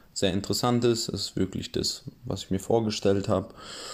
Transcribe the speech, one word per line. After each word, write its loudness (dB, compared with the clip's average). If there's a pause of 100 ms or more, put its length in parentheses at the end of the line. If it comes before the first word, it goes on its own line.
(140)
sehr 2
interessant 2
ist. 2
Es -4
ist -14
wirklich -2
das, -2 (200)
was -4
ich -14
mir 0
vorgestellt 2
habe. 0 (400)